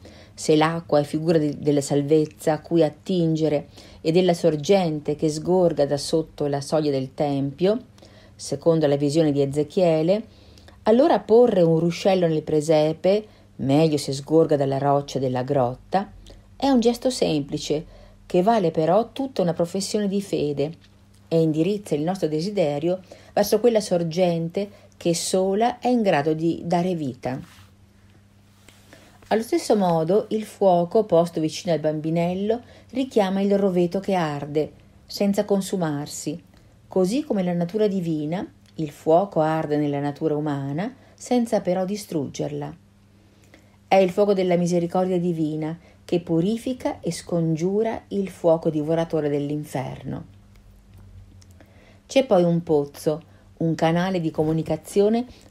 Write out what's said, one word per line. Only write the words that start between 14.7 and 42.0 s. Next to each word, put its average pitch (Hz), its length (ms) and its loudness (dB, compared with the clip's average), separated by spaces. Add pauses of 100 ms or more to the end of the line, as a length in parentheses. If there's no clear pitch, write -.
roccia 143 420 0
della 127 240 -2
grotta, 135 680 -2 (440)
è - 120 -2
un 269 120 4
gesto 233 300 0
semplice, 151 920 -4 (240)
che 180 160 0
vale 196 300 2
però 170 400 2
tutta 269 300 -4
una 170 120 0
professione 196 540 -4
di 196 140 -2
fede 147 500 -4 (560)
e 165 120 2
indirizza 165 540 0
il 147 80 0
nostro 175 260 -2
desiderio 160 720 -2 (320)
verso 208 260 2
quella 220 220 2
sorgente 170 880 -2 (280)
che 170 160 0
sola 196 640 0
è - 80 -4
in 247 140 2
grado 160 320 2
di 160 320 -2
dare 175 300 0
vita. 131 440 -6 (1900)
Allo 214 160 2
stesso 320 320 0
modo, 180 540 2
il 214 140 -4
fuoco 185 640 2
posto 170 340 2
vicino 156 340 -4
al 156 60 0
bambinello 170 840 -2 (300)
richiama 202 500 0
il 202 160 2
roveto 185 420 0
che 196 140 -4
arde, 147 580 -2 (340)
senza 202 400 -2
consumarsi, 170 960 -4 (460)
così 190 360 0
come 202 200 -2
la 180 100 -2
natura 175 340 0
divina, 170 600 -4 (280)
il 156 140 -6
fuoco 170 520 2
arde 156 360 0
nella 143 220 -2
natura 143 360 -2
umana, 147 600 -4 (180)
senza 233 480 -2
però 185 240 -2
distruggerla. 147 920 -6 (1120)